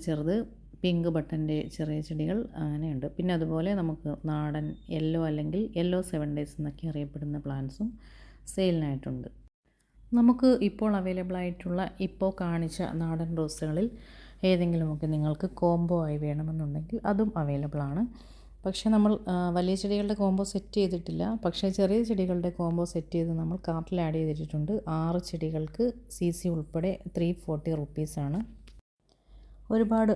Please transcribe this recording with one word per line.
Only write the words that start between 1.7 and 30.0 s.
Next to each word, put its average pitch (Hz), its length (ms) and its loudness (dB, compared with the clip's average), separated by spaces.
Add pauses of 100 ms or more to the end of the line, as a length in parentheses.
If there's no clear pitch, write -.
ചെറിയ 151 240 -2
ചെടികൾ 156 380 -2 (180)
അങ്ങനെയുണ്ട്. 151 500 -4 (100)
പിന്നെ 180 180 0
അതുപോലെ 160 400 0
നമുക്ക് 160 360 -2 (200)
നാടൻ 151 360 -2 (240)
യെല്ലോ 160 380 0
അല്ലെങ്കിൽ 151 340 -2 (140)
യെല്ലോ 180 240 2 (100)
സെവൻ 151 260 -2
ഡേയ്സ് 147 220 -6
എന്നൊക്കെ 147 300 -6
അറിയപ്പെടുന്ന 147 500 -4
പ്ലാന്റ്സും 139 500 -4 (640)
സെയിലിനായിട്ടുണ്ട്. 139 720 0 (840)
നമുക്ക് 247 380 8 (180)
ഇപ്പോൾ 214 280 0
അവൈലബിൾ 185 400 -2
ആയിട്ടുള്ള, 180 540 -2 (100)
ഇപ്പോൾ 190 400 0
കാണിച്ച 165 400 0 (220)
നാടൻ 165 360 -2
റോസുകളിൽ 156 500 0 (560)
ഏതെങ്കിലുമൊക്കെ 170 600 2
നിങ്ങൾക്ക് 151 440 0 (120)
കോംബോ 170 420 4
ആയി 151 140 -2
വേണമെന്നുണ്ടെങ്കിൽ 156 840 -4
അതും 208 320 2
അവൈലബിൾ 147 540 -2
ആണ്. 180 140 0 (600)
പക്ഷേ 190 260 -4
നമ്മൾ, 214 220 8 (200)
ആ, - 20 2 (160)
വലിയ 180 240 2
ചെടികളുടെ 202 400 0
കോംബോ 196 300 4
സെറ്റ് - 360 -2
ചെയ്തിട്ടില്ല. 175 640 0
പക്ഷേ 180 260 0
ചെറിയ 196 380 4
ചെടികളുടെ 180 420 2
കോംബോ 170 340 0
സെറ്റ് 170 280 -4
ചെയ്ത് 170 260 2
നമ്മൾ 160 200 -2 (100)
കാർട്ടിൽ 165 320 -2
ആഡ് 156 140 0
ചെയ്തിട്ടുണ്ട്. 156 580 0 (160)
ആറ് 165 400 0
ചെടികൾക്ക് 160 560 -2 (260)
സി - 200 0
സി 170 180 -2
ഉൾപ്പെടെ 165 520 0 (160)
ത്രീ 170 160 4
ഫോർട്ടി 160 380 -4
റുപ്പീസാണ്. 151 720 -2 (1300)
ഒരുപാട് 220 460 4